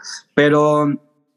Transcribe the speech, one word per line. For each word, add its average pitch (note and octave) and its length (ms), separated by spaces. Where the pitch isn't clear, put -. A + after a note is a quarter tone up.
Pero D3 580